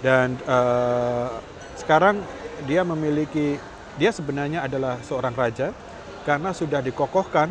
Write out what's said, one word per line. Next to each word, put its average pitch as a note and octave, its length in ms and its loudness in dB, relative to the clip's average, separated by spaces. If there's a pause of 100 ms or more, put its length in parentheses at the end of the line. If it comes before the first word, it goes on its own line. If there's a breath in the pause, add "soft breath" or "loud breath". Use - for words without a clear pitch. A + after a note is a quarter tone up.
Dan, B2+ 320 4
eh, B2 920 2 (500)
sekarang F#3 400 6 (480)
dia E3 160 2
memiliki, D3+ 720 0 (400)
dia F3 160 4
sebenarnya C#3+ 560 -4
adalah C3 380 -2
seorang B2+ 260 -2
raja B2 400 0 (560)
karena D3 240 0
sudah D3 320 -2
dikokohkan D#3+ 680 2